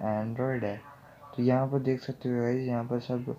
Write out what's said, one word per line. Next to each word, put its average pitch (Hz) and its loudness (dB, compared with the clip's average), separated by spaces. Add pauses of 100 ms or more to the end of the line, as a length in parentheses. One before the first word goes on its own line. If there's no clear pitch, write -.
(120)
Android 113 0
है। 104 -2 (600)
तो 127 0
यहाँ 127 6
पर 139 2
देख 127 2
सकते - -6
हो 123 2
guys, 127 0
यहाँ 120 0
पर 120 0
सब 123 -2